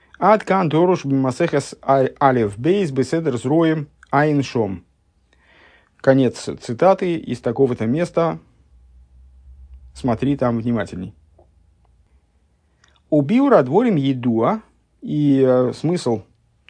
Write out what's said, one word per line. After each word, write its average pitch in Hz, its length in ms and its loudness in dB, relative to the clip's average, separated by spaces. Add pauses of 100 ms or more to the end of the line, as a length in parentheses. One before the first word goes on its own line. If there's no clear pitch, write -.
(180)
Ад 208 260 2
кан 185 260 0
торуш 175 340 2
бимасехес 135 800 -2
а-, 135 260 2 (100)
алев 117 400 2
бейс 170 320 0
беседер 135 460 -2
зроем 156 520 0 (220)
айн 147 320 2
шом. 101 420 -4 (1120)
Конец 135 520 0 (120)
цитаты 175 560 0
из 123 240 -8
такого-то 120 460 -2
места. 165 520 -2 (1600)
Смотри 131 420 -2
там 120 220 -2
внимательней. 107 560 -6 (2000)
Убиура 185 520 4
дворим 190 340 2
едуа. 131 640 0 (380)
И, 143 460 2
э, 127 280 2
смысл 139 480 -4 (480)